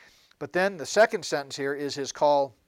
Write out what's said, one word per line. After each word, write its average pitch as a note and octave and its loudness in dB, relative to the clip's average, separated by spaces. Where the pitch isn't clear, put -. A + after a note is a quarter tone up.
But D3 -10
then F#3+ 0
the C#3 -8
second G#3+ 4
sentence C#3+ -6
here C#3 -4
is C#3 -6
his C#3 -6
call C#3+ 2